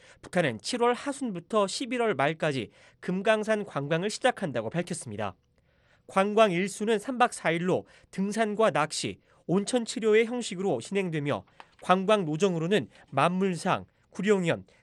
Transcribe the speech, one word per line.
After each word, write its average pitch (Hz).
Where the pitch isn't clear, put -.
북한은 139
칠월 240
하순부터 220
십일월 233
말까지 143
금강산 208
관광을 165
시작한다고 131
밝혔습니다. 110
관광 208
일수는 202
삼 254
박 -
사 -
일로 165
등산과 208
낚시, 147
온천 202
치료의 220
형식으로 196
진행되며 156
관광 190
노정으로는 160
만물상, 170
구룡현, 180